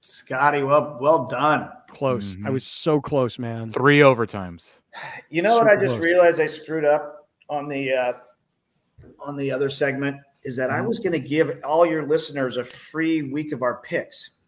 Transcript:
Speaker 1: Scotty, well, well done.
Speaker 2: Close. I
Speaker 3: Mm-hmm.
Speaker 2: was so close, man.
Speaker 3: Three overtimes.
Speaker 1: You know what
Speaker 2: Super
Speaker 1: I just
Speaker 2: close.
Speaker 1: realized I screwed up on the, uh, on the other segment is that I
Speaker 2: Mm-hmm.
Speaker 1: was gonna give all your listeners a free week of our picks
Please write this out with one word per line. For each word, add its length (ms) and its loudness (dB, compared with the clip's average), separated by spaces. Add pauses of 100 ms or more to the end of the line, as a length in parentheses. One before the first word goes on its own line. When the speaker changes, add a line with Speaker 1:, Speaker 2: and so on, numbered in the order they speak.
Speaker 1:
Scotty, 600 -2
well, 380 0
well 260 2
done. 440 0 (180)
Speaker 2:
Close. 480 -4
I 20 -14
Speaker 3:
Mm-hmm. 160 -6
Speaker 2:
was 120 -4
so 340 0
close, 380 -2
man. 320 -8
Speaker 3:
Three 300 4
overtimes. 800 2 (500)
Speaker 1:
You 140 -2
know 140 4
what 80 4
Speaker 2:
Super 120 8
Speaker 1:
I 40 -2
just 160 0
Speaker 2:
close. 80 -2
Speaker 1:
realized 360 6
I 60 2
screwed 400 -4
up 420 0 (220)
on 180 -6
the, 240 -4
uh, 200 0 (1080)
on 160 -10
the 160 -4
other 160 0
segment 480 -2 (260)
is 140 -8
that 140 -2
I 80 -2
Speaker 2:
Mm-hmm. 100 -4
Speaker 1:
was 100 -2
gonna 200 -2
give 460 -2
all 200 4
your 220 -2
listeners 500 -2
a 80 -6
free 680 -4
week 220 -6
of 100 -6
our 200 -2
picks 480 -8 (180)